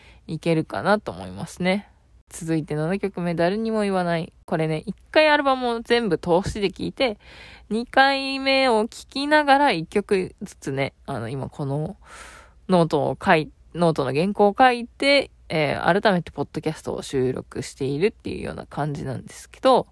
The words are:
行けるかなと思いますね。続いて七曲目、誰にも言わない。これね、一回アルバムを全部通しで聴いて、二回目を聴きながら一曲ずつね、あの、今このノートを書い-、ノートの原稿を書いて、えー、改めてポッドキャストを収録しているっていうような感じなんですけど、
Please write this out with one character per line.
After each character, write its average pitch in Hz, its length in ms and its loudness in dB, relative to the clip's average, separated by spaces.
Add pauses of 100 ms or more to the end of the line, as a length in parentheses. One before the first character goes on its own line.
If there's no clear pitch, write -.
(260)
行 165 160 -8
け 170 100 0
る 160 120 2
か - 180 -8
な 196 160 2
と - 140 -8
思 87 140 -12
い 135 40 -12
ま 180 160 -10
す - 160 -10
ね。 185 260 -2 (420)
続 160 260 -4
い 156 80 -2
て 151 100 -8
七 160 240 -2
曲 190 220 -6
目、 175 140 -2
誰 170 240 2
に 226 120 -4
も 220 120 0
言 196 100 -2
わ 185 100 0
な 170 160 -2
い。 165 140 -8 (140)
こ 180 100 -4
れ 160 100 0
ね、 156 200 -4
一 202 100 -8 (160)
回 311 160 4
ア 294 80 4
ル 294 60 2
バ 277 120 2
ム 254 140 -4
を 233 120 -2
全 233 280 0
部 160 100 0
通 175 300 2
し - 120 -6
で 196 100 0
聴 - 140 -8
い 175 80 -6
て、 240 260 -2 (520)
二 226 160 -2
回 269 520 2
目 269 300 2
を 220 200 2
聴 - 200 -18
き 277 180 -4
な 302 180 4
が 277 140 6
ら 285 140 4
一 165 140 -2
曲 196 560 -2
ず - 140 -14
つ - 160 -8
ね、 135 220 -2 (120)
あ 135 120 -6
の、 113 100 -6
今 113 200 -8
こ 143 180 -8
の 151 300 -4 (720)
ノ 175 160 6
ー - 40 -4
ト 147 140 0
を 135 200 -2
書 185 140 6
い-、 156 140 0 (240)
ノ 165 160 2
ー - 20 2
ト 147 120 0
の 131 100 -2
原 180 180 0
稿 202 160 4
を 196 100 -2
書 254 140 6
い 240 140 -6
て、 277 440 2 (180)
え 156 280 0
ー、 180 240 2
改 208 120 4
め 175 100 2
て - 100 -12
ポ 143 100 -4
ッ 131 80 -6
ド - 100 -8
キ 156 100 -4
ャ - 20 -4
ス - 100 -12
ト - 120 -6
を - 80 -8
収 127 300 -2
録 - 300 -8
し - 120 -12
て 139 100 -6
い 139 140 -4
る 180 80 0
っ 226 40 2
て - 200 -12
い - 100 -8
う - 20 -10
よ - 100 -8
う - 20 -10
な - 120 -14
感 147 280 -6
じ - 100 -8
な 135 100 -6
ん - 100 -10
で - 80 -20
す - 160 -20
け - 120 -20
ど、 254 320 4